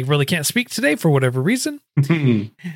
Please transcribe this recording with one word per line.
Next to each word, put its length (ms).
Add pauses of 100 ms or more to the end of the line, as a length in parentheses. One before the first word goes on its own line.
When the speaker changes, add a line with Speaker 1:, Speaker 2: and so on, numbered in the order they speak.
Speaker 1:
really 180
can't 200
speak 240
today 260
for 140
whatever 320
reason. 400 (160)
Speaker 2:
<laughs> 0
Speaker 1:
And 520 (260)